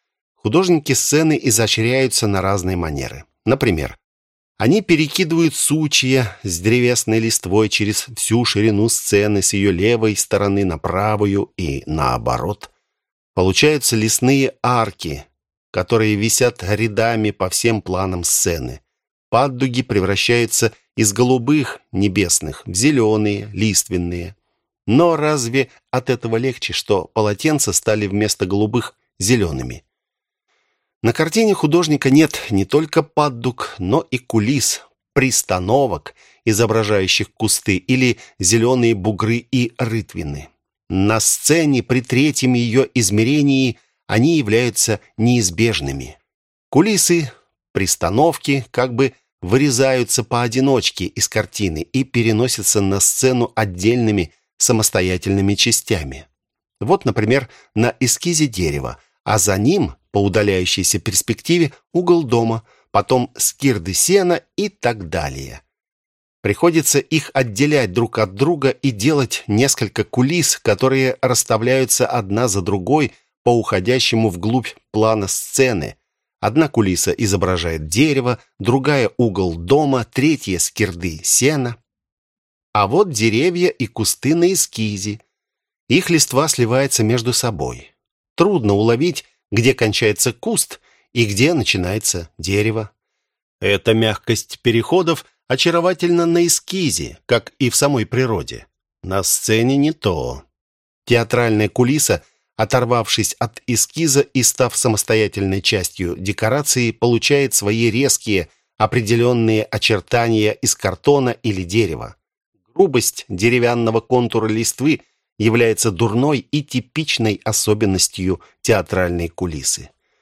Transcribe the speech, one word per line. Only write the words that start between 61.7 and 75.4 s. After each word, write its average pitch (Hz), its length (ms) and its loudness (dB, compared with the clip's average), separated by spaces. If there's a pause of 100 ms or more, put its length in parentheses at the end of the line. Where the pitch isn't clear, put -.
угол 175 300 2
дома, 117 400 0 (280)
потом 120 440 0
скирды 101 580 -2
сена 180 480 2 (140)
и 202 140 -2
так 110 400 -4
далее. 67 520 -8 (800)
Приходится 151 580 2
их 151 340 -4
отделять 127 600 0
друг 117 260 -2
от 98 140 0
друга 135 360 0
и 135 220 -2
делать 131 560 0
несколько 110 560 0
кулис, 147 580 0
которые 131 600 2
расставляются 123 840 0
одна 113 400 -2
за 98 140 -2
другой 104 520 0 (300)
по 120 140 4
уходящему 113 720 0
вглубь 107 400 -2 (220)
плана 107 360 0
сцены. 104 720 -2 (440)